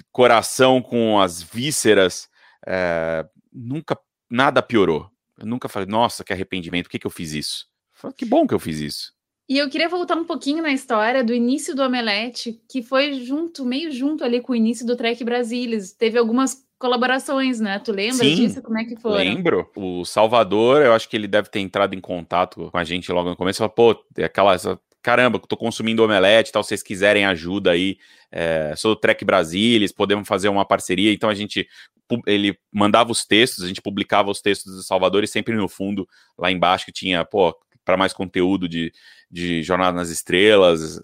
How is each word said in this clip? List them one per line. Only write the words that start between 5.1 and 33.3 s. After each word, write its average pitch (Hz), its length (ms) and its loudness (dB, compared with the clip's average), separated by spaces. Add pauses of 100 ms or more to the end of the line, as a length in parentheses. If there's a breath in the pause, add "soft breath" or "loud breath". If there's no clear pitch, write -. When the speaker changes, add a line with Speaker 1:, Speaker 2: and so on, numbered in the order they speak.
Speaker 1:
Eu 104 80 -14
nunca 123 200 -8
falei, 98 220 -8
"Nossa, 110 340 -2
que - 80 -6
arrependimento, 87 540 -6
por - 60 -20
que - 80 -8
que - 80 -8
eu - 40 -8
fiz 80 220 -10
isso?" - 320 -8 (260)
Falei, - 240 -16
"Que 254 100 -10
bom 285 200 2
que 165 80 -2
eu 95 60 0
fiz 78 200 -8
isso." - 340 -10 (360)
Speaker 2:
E 269 80 0
eu 285 120 -2
queria 320 200 -2
voltar 349 260 -4
um 320 80 -4
pouquinho 320 400 -4
na 302 80 0
história 254 520 0
do 226 100 0
início 254 420 -2
do 269 80 0
Omelete, 233 840 -4
que 262 120 -8
foi 277 320 0 (120)
junto, 294 400 -6
meio 285 260 -6
junto 285 320 -4
ali 240 160 0
com 247 140 -6
o - 20 0
início 233 300 0
do 240 100 0
Trek 233 280 -4
Brasilis. 233 680 -4
Teve 226 260 0
algumas 240 460 0 (160)
colaborações, 254 800 0
né? 202 200 -2
Tu - 120 -8
lembra 226 340 0
Speaker 1:
Sim, 165 100 4
Speaker 2:
disso? 208 260 0
Como 220 160 -6
é 226 80 -4
que 233 100 -12
foram? 214 220 -2
Speaker 1:
lembro. 131 580 -2
O 90 300 -6
Salvador, 110 760 4
eu 117 120 6
acho 113 140 2
que - 80 -8
ele 104 120 -4
deve 101 220 0
ter 110 100 -6
entrado 98 340 0
em 95 60 -8
contato 87 720 -4
com 87 60 -2
a 85 60 0
gente 87 280 -6
logo 87 180 0
no 87 60 -6
começo. 92 220 -2
Falou, 110 140 -2
"Pô, 117 340 4 (120)
é 85 60 -4
aquela, 98 300 4
essa... 90 260 -4 (220)
Caramba, 120 380 2
tô - 180 -8
consumindo 113 460 0
Omelete 107 460 4
e - 40 -20
tal, 104 100 0
se - 60 -8
vocês 101 140 -4
quiserem 101 420 2
ajuda 92 460 0
aí, 92 260 0 (340 soft breath)
é... 80 460 -2
sou 110 180 2
do - 40 -18
Trek - 240 0
Brasilis, 101 680 2
podemos 104 360 -2
fazer 101 200 0
uma 98 180 0
parceria." 98 480 0
Então 107 160 -2
a 104 60 0
gente 104 320 -6 (400 loud breath)
pu-, 117 180 -4
ele 101 320 0 (140)
mandava 104 400 4
os - 140 -4
textos, 110 380 2